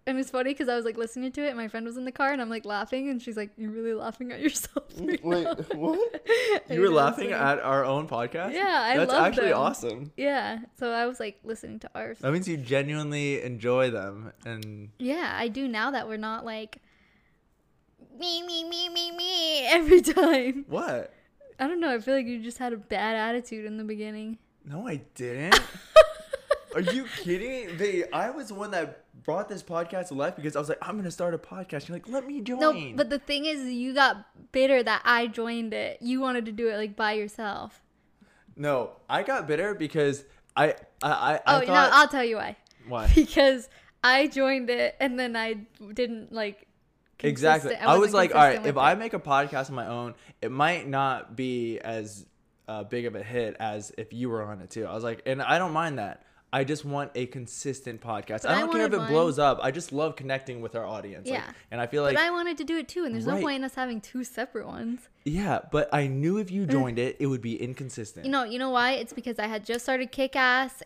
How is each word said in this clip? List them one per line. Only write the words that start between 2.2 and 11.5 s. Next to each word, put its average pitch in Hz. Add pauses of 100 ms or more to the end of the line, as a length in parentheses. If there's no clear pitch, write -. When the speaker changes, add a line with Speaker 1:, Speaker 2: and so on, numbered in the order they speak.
Speaker 1:
and 269
I'm, 233
like, 226
laughing, 214
and 254
she's 233
like, 208
"You're 220
really 226
laughing 226
at -
yourself - (160)
right -
Speaker 2:
Wait, 349
Speaker 1:
now." 330 (200)
Speaker 2:
what? 330
Speaker 1:
<laughs> 466
I -
Speaker 2:
You 165
were 196
Speaker 1:
know, 175
Speaker 2:
laughing 147
Speaker 1:
so 196
Speaker 2:
at 139
our 135
own 143
podcast? 151
Speaker 1:
Yeah, 339
I 240
Speaker 2:
That's 285
Speaker 1:
love 294
Speaker 2:
actually -
Speaker 1:
them. 120
Speaker 2:
awesome. 135
Speaker 1:
Yeah, 233 (180)
so 240
I 233
was, 254
like, 208
listening 220